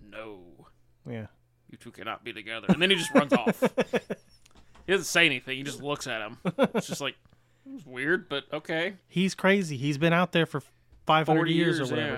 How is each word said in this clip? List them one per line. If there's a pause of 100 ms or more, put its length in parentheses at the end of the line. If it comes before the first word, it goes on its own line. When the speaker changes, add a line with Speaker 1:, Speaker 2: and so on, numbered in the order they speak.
Speaker 1:
"No." (420)
Speaker 2:
Yeah. (420)
Speaker 1:
"You
two
cannot
be
together."
And
then
he
just
runs
off.
Speaker 2:
<laughs> (1120)
Speaker 1:
He
doesn't
say
anything.
He
just
looks
at
him. (380)
It's
just
like, (580)
"It's
weird,
but
okay." (120)
Speaker 2:
He's
crazy.
He's
been
out
there
for (440)
five
hundred
Speaker 1:
Forty
Speaker 2:
years
Speaker 1:
years,
Speaker 2:
or
whatever.